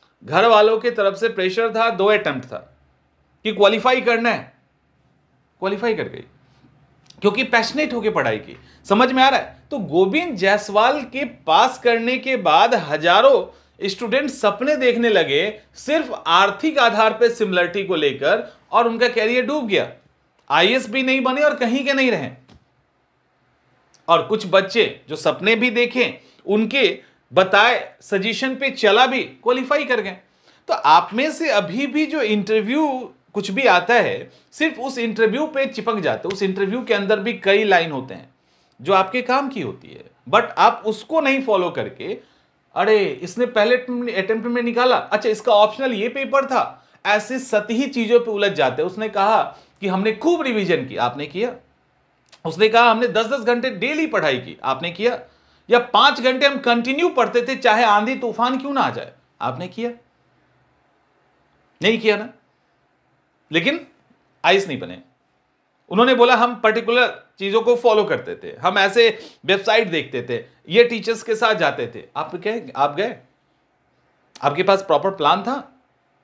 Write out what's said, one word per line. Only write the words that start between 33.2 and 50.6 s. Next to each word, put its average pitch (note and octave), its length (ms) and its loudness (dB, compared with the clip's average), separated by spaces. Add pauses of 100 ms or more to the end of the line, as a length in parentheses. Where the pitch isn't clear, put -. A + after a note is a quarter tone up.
कुछ G3+ 160 -6
भी B3 160 0
आता G3 280 4
है, D#3+ 380 0 (200)
सिर्फ D#4 260 -2
उस C4 200 -6
इंटरव्यू A3+ 480 0
पे C#4 200 -4
चिपक A3 300 -6
जाते, D#3 320 -4
उस F#3+ 140 -6
इंटरव्यू G3 420 -2
के A3+ 100 0
अंदर G3+ 260 0
भी A3+ 120 -4
कई G3 320 0
लाइन E3+ 280 2
होते C3 220 -10
हैं - 200 -20 (460)
जो D3 120 -2
आपके F#3+ 300 2
काम C4 260 -2
की A3 120 -8
होती - 280 -10
है, - 160 -20 (260)
but A3+ 140 2 (140)
आप A3 280 4
उसको C4 340 -2
नहीं C4+ 220 0
फॉलो F#3+ 280 0
करके, A#2+ 480 -8 (560)
"अरे, G3+ 300 2
इसने F3 420 -4
पहले A#3 300 2 (360)
अटेम्प्ट A3 340 -2
में A#3+ 160 -2
निकाला, A#3+ 340 2
अच्छा, G#3+ 320 -2
इसका G#3+ 240 0
ऑप्शनल G#3+ 400 2
ये G#3+ 160 -2
पेपर C4+ 380 -2
था", - 400 -4 (200)
ऐसे G#3 320 0
सतही A3+ 480 -2
चीजों A#3+ 340 2
पे A#3+ 100 -4
उलझ G3+ 220 0
जाते। C#3 300 0
उसने G#3+ 260 -6
कहा G#3 340 2 (380)
कि G3 80 -4
हमने G3 240 0
खूब D#4+ 300 0
रिवीजन G#3 440 -2